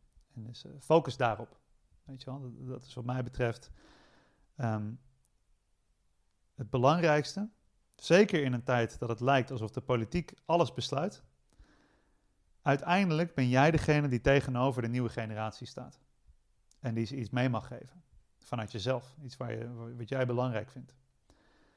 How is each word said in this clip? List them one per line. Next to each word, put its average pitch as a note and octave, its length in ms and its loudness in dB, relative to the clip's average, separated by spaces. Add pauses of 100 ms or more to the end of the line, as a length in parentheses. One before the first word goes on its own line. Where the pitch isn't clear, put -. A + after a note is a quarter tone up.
(340)
En A2+ 100 -14
dus, A#2+ 220 -16
eh, C3+ 140 -18
focus D3+ 380 2
daarop. A#2 420 -2 (460)
Weet C3 180 -16
je - 60 -14
wel, C#3 120 -10
dat, B2+ 260 -14
dat B2+ 180 -12
is - 80 -20
wat B2 120 -8
mij B2+ 180 -2
betreft, A#2+ 480 -4 (840)
ehm, A2 360 -4 (1600)
het A#2 140 -10
belangrijkste. D3+ 800 2 (460)
Zeker F#3 480 4
in C3 100 0
een B2 100 -2
tijd A#2+ 360 0
dat A#2+ 100 -2
het A2 100 -4
lijkt C3 320 4
alsof A2 200 -6
de B2 100 -8
politiek B2 520 -2 (120)
alles E3 280 2
besluit. C3+ 500 -4 (1400)
Uiteindelijk E3 760 2
ben B2+ 140 2
jij C3+ 220 6
degene D3 360 4
die B2 140 0
tegenover C3 600 2
de A2+ 60 -2
nieuwe A#2+ 220 -2
generatie A2 580 -6
staat. - 320 -16 (800)
En A#2+ 140 -4
die A2+ 120 -2
ze A#2+ 100 -8
iets A#2 140 -6
mee B2+ 200 0
mag A2+ 180 -4
geven. - 360 -18 (340)
Vanuit A2+ 340 -8
jezelf. A#2+ 520 -4
Iets B2 140 -16
waar A#2+ 140 -6
je, A#2 460 -10
wat A#2 120 -10
jij C3 160 0
belangrijk B2 440 -2
vindt. - 260 -18 (800)